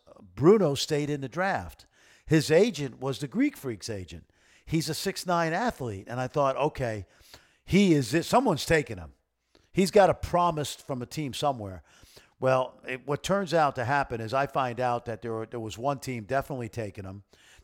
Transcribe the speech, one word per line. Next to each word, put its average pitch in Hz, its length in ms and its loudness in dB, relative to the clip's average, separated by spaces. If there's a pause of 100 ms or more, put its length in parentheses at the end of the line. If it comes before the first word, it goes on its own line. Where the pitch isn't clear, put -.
(360)
Bruno 160 400 6
stayed 147 340 -4
in 147 120 -6
the 135 60 -8
draft. 147 580 -6 (400)
His 151 240 4
agent 156 520 2
was 131 180 -4
the 147 80 -6
Greek 247 300 0
Freaks 117 320 -10
agent. 90 360 -12 (400)
He's 156 240 -2
a 156 40 -4
six - 340 -6
nine 170 260 0
athlete. 135 540 -4
And 120 120 -6
I 127 80 -2
thought, 139 300 0
"Okay, 123 480 -2 (600)
he 185 280 6
is 131 200 2
it. 165 120 0
Someone's 220 400 2
taking 147 320 0
him. 78 160 -14 (600)
He's 185 180 2
got 190 180 8
a 147 40 2
promise 170 640 0
from 131 260 -8
a 120 40 -6
team 139 280 -8
somewhere." 107 500 -4 (560)
Well, 131 480 0
it, 127 200 -8
what 143 160 -4
turns 185 300 0
out 151 220 4
to 123 100 -4
happen 135 360 -2
is 110 120 -6
I 135 120 0
find 127 360 -4
out 120 240 -2
that 113 160 -8
there 117 120 -8
were, 110 120 -6
there 120 140 -10
was 110 180 -10
one 131 220 -4
team 120 260 -8
definitely 131 420 -4
taking 104 380 -10
him. 95 180 -14 (400)